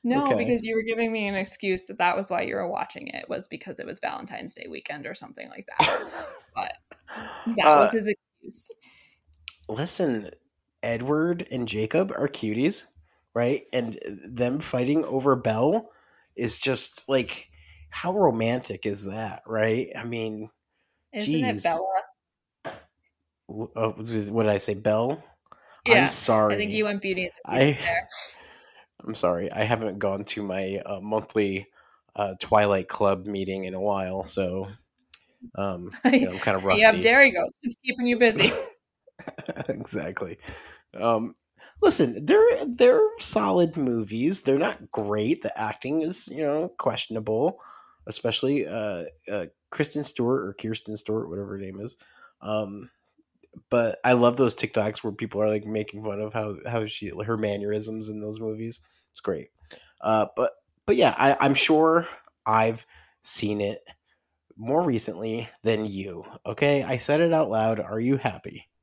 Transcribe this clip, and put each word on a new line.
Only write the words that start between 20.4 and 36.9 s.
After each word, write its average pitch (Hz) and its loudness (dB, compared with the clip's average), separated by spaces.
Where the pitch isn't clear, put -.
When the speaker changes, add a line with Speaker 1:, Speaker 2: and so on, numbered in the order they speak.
Speaker 1:
Isn't 214 0
it 247 0
Speaker 2:
jeez. 202 -2
Speaker 1:
Bella? 185 0
Speaker 2:
W-, 107 -10
oh, 113 0
what 110 -2
did 107 4
I 101 4
say, 104 2
Belle? 110 0
Speaker 1:
Yeah, 233 6
Speaker 2:
I'm - 4
sorry. 107 4
Speaker 1:
I - -2
think 208 -2
you 214 0
went 202 -4
Beauty 185 -4
and 175 -8
the - -20
Speaker 2:
I, - -2
Speaker 1:
Beast 139 4
there. 170 -4
Speaker 2:
<laughs> - -20
I'm 110 -8
sorry. 90 0
I 107 -2
haven't 110 0
gone 101 -2
to - -6
my, 98 -4
uh, 98 -6
monthly, 104 -2
uh, 98 -2
Twilight 101 4
Club 98 0
meeting 98 -4
in 92 -8
a 92 -6
while, 95 -2
so, 95 -4
um, 185 -6
Speaker 1:
<laughs> - 0
Speaker 2:
you 254 2
know, 90 -6
I'm 95 -8
kinda - 2
Speaker 1:
You 208 6
have 220 8